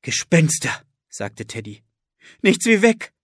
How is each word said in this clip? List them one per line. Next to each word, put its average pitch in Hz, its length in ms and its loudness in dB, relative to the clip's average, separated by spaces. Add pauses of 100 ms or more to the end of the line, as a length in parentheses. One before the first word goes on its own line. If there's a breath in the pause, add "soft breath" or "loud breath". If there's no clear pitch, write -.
„Gespenster“, - 840 -2 (240)
sagte - 360 -12
Teddy. 107 380 -14 (580 soft breath)
„Nichts - 240 2
wie 220 160 4
weg“ 226 320 0 (100)